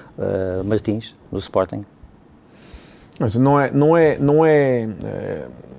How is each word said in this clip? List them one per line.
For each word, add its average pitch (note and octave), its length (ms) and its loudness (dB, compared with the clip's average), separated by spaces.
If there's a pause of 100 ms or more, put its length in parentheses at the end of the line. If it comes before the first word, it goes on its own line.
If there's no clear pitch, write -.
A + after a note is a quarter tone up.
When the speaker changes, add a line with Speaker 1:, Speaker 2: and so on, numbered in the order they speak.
(180)
Speaker 1:
eh, F#2+ 460 -4
Martins, G#2+ 500 -4 (160)
do - 80 -8
Sporting? G2 460 -4 (1400)
Speaker 2:
Mas A2 160 -2
não C#3 240 4
é, C3+ 100 0
não D3 260 4
é, D#3 220 4
não D3 280 2
é, C3+ 420 2 (160)
eh, G2 400 -8 (340)